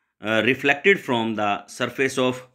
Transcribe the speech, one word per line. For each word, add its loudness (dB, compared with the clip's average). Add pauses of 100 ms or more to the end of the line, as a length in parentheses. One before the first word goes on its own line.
(220)
अ, 2
reflected 2 (120)
from 0
the 0 (240)
surface -2
of, 2 (200)